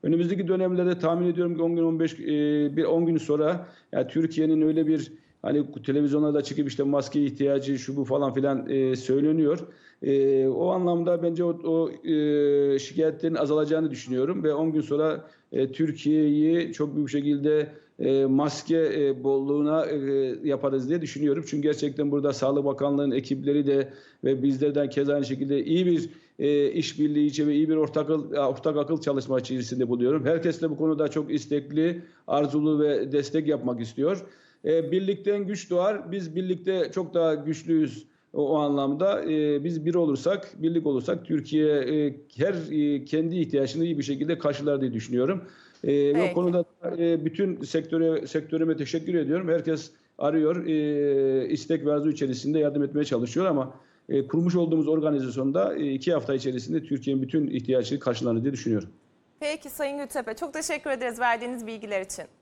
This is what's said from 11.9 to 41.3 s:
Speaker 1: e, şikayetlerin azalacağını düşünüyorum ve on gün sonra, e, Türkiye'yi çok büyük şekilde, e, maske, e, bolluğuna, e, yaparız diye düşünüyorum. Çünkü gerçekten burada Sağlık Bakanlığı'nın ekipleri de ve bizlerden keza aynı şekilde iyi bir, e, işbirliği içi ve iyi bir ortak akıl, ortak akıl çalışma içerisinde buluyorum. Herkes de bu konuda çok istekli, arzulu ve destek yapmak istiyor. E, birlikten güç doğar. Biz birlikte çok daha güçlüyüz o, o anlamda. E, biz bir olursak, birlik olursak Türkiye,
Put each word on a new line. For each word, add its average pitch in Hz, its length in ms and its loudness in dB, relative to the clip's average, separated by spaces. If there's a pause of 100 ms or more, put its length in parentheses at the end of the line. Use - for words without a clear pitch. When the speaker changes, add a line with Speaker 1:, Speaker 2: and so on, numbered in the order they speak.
Speaker 1:
e, 147 880 2
şikayetlerin 156 560 0
azalacağını 151 560 2
düşünüyorum 135 540 -2
ve 151 100 2
on 160 180 0
gün 151 80 0
sonra, 151 440 0 (280)
e, 135 200 0
Türkiye'yi 156 1000 2
çok 147 240 -4
büyük 143 140 -2
şekilde, 147 580 2 (300)
e, 135 280 2
maske, 147 680 2
e, 135 280 0
bolluğuna, 143 640 2
e, 135 480 0 (100)
yaparız 135 440 0
diye 165 140 0
düşünüyorum. 147 460 0
Çünkü 143 140 -4
gerçekten 147 480 0
burada 143 220 0
Sağlık 139 320 0
Bakanlığı'nın 143 460 0
ekipleri 135 560 0
de 139 260 2 (320)
ve 127 180 2
bizlerden 143 480 2
keza 143 240 0
aynı 139 100 0
şekilde 139 400 -2
iyi 175 220 2
bir, 170 240 2 (280)
e, 143 320 2
işbirliği 147 560 0
içi 147 200 0
ve 147 80 2
iyi 151 140 4
bir 156 80 2
ortak 151 340 0
akıl, 156 220 0
ortak 143 440 0
akıl 147 240 0
çalışma 135 400 0
içerisinde 127 480 -4
buluyorum. 123 360 2
Herkes 165 380 0
de 160 80 0
bu 147 60 -4
konuda 156 320 0
çok 147 260 -4
istekli, 147 680 -2 (240)
arzulu 147 540 2
ve 139 320 2
destek 147 360 0
yapmak 123 320 -2
istiyor. 151 440 -2 (400)
E, 160 260 2
birlikten 196 560 0
güç 196 240 -8
doğar. 180 420 0
Biz 170 240 -6
birlikte 180 580 -2
çok 175 200 -4
daha 165 200 4
güçlüyüz 151 720 -2 (260)
o, 143 160 0
o 156 80 2
anlamda. 147 680 0
E, 151 400 0
biz 160 200 -4
bir 165 100 0
olursak, 165 640 0
birlik 165 280 0
olursak 139 400 -2
Türkiye, 151 500 2